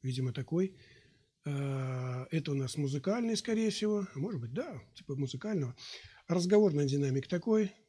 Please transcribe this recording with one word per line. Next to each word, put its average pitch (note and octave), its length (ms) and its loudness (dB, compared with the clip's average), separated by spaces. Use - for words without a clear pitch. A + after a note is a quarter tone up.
видимо, B2+ 300 -2
такой. E3+ 440 -2
А, C3 840 -4
это D#3+ 220 -2
у - 20 0
нас C3+ 220 -2
музыкальный, F#3 600 0
скорее A3 340 0
всего. G#3 440 0
А C#3+ 40 -6
может E3+ 220 -4
быть, A#2 120 -8
да, G#3+ 280 -6
типа - 220 -8
музыкального. C#3 600 -2
Разговорный F3 600 6
динамик C3+ 400 2
такой. G#3 460 2